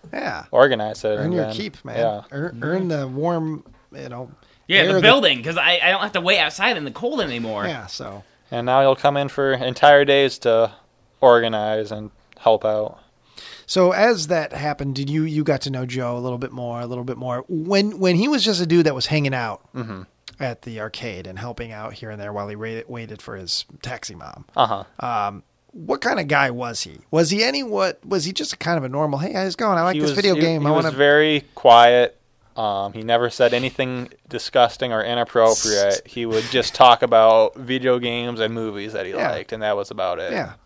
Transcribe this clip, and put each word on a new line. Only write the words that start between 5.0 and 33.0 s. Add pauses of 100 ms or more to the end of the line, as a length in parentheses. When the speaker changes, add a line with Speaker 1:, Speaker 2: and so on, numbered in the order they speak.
Speaker 3:
building,
'cause
I,
I
don't
have
to
wait
outside
in
the
cold
anymore.
Speaker 1:
Yeah,
so. (260)
Speaker 2:
And
now
you'll
come
in
for
entire
days
to (480)
organize
and (280)
help
out. (680)
Speaker 1:
So
as
that
happened,
did
you,
you
got
to
know
Joe
a
little
bit
more,
a
little
bit
more.
When,
when
he
was
just
a
dude
that
was
hanging
out (140)
Speaker 2:
Mm-hmm. (380)
Speaker 1:
at
the
arcade
and
helping
out
here
and
there
while
he
ra-,
waited
for
his (160)
taxi
mom. (120)
Speaker 2:
Uh-huh. (160)
Speaker 1:
Um, (280)
what
kind
of
guy
was
he? (120)
Was
he
any,
what,
was
he
just
kind
of
a
normal,
"Hey,
how's
it
going?
I
like
Speaker 2:
He
Speaker 1:
this
Speaker 2:
was,
Speaker 1:
video
Speaker 2:
he,
Speaker 1:
game.
Speaker 2:
he
Speaker 1:
I
Speaker 2:
was
Speaker 1:
wanna"
Speaker 2:
very (100)
quiet. (380)
Um,
he